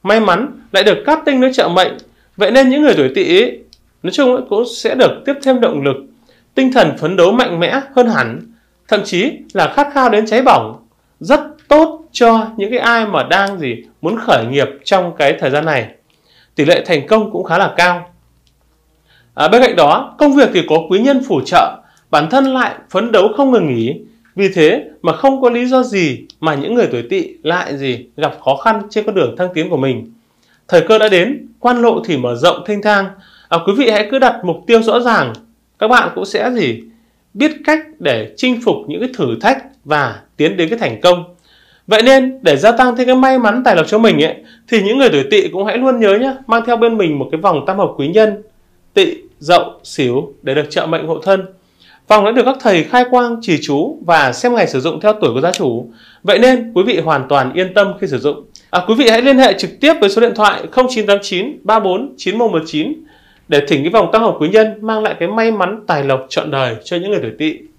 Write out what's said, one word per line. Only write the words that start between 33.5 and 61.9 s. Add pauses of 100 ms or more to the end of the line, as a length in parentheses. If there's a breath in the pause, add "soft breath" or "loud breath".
quý
vị
hãy
cứ
đặt
mục (100)
tiêu
rõ
ràng, (460)
các
bạn
cũng
sẽ
gì, (520 soft breath)
biết (140)
cách (200)
để
chinh
phục (120)
những
cái
thử
thách (220)
và (160)
tiến
đến
cái
thành
công. (520 soft breath)
Vậy
nên
để
gia
tăng
thêm
cái
may
mắn
tài
lộc
cho
mình
ấy, (320 loud breath)
thì
những
người
tuổi
Tỵ
cũng
hãy
luôn
nhớ
nhá, (120)
mang
theo
bên
mình
một
cái
vòng
tam
hợp
quý
nhân (500)
Tỵ, (220)
Dậu,
Sửu
để
được
trợ
mệnh
hộ
thân. (600 soft breath)
Vòng
đã
được
các
thầy
khai
quang,
chỉ
chú
và
xem
ngày
sử
dụng
theo
tuổi
của
gia
chủ. (320 loud breath)
Vậy
nên
quý
vị
hoàn
toàn
yên
tâm
khi
sử
dụng. (240 soft breath)
À,
quý
vị
hãy
liên
hệ
trực
tiếp
với
số
điện
thoại (100)
không
chín
tám
chín
ba
bốn